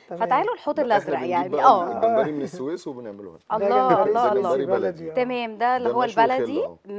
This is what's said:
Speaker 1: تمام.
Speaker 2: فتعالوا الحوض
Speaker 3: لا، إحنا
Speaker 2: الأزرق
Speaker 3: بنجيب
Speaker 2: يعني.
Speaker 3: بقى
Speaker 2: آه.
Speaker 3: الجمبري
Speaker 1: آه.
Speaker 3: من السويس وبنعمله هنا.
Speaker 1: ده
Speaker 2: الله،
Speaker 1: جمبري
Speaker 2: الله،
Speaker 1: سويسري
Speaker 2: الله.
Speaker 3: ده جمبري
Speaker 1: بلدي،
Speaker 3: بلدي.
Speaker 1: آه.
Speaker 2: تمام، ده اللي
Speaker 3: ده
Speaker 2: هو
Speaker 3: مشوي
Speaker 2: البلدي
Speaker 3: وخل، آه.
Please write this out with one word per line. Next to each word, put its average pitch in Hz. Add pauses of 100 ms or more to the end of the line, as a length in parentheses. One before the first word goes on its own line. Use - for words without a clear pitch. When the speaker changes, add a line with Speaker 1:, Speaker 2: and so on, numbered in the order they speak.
Speaker 1:
تمام. 170
Speaker 2:
فتعالوا 320
الحوض 294
Speaker 3:
لا، -
إحنا 233
Speaker 2:
الأزرق 180
Speaker 3:
بنجيب 170
Speaker 2:
يعني. 180
Speaker 3:
بقى 151
Speaker 2:
آه. 190
Speaker 3:
الجمبري -
Speaker 1:
آه. 151
Speaker 3:
من 143
السويس 143
وبنعمله 104
هنا. -
Speaker 1:
ده 196
Speaker 2:
الله، 254
Speaker 1:
جمبري 214
Speaker 2:
الله، 226
Speaker 1:
سويسري 214
Speaker 2:
الله. 190
Speaker 3:
ده -
جمبري -
Speaker 1:
بلدي، 185
Speaker 3:
بلدي. 160
Speaker 1:
آه. 254
Speaker 2:
تمام، 240
ده 240
اللي 247
Speaker 3:
ده 240
Speaker 2:
هو 240
Speaker 3:
مشوي 226
Speaker 2:
البلدي 254
Speaker 3:
وخل، 415 (120)
آه. 202